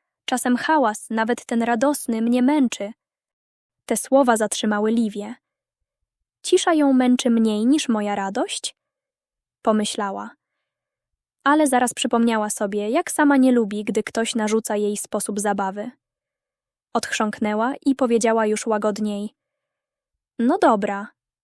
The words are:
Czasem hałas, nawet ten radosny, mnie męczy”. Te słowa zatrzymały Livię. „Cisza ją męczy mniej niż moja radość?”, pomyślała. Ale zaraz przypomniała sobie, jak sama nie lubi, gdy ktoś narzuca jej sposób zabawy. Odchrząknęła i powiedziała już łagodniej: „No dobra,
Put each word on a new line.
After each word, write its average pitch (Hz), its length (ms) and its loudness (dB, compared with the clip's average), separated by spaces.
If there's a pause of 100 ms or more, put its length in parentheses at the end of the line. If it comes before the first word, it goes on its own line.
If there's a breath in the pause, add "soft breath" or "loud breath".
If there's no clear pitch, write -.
(240)
Czasem 247 320 0
hałas, 254 540 0
nawet 226 360 -2
ten 233 160 -2
radosny, 233 600 0
mnie 240 200 2
męczy”. 254 500 0 (920)
Te 226 120 -2
słowa 254 400 4
zatrzymały 214 540 -2
Livię. 220 440 -2 (1080)
„Cisza 359 320 2
ją 285 180 4
męczy 254 380 2
mniej 220 360 2
niż 294 220 2
moja 208 260 -2
radość?”, 202 640 -6 (880)
pomyślała. 214 680 -4 (1160)
Ale 302 220 4
zaraz 247 280 2
przypomniała 233 560 0
sobie, 208 400 -4
jak 320 200 -2
sama 285 260 4
nie 262 160 6
lubi, 208 320 0
gdy 214 180 -2
ktoś - 320 -4
narzuca 214 420 -2
jej 208 200 -2
sposób 202 440 -6
zabawy. 202 500 -4 (1040)
Odchrząknęła 214 800 -2 (120)
i 269 80 4
powiedziała 226 520 2
już 214 200 -2
łagodniej: 208 680 -2 (1040)
„No 262 200 2
dobra, 208 500 2 (340)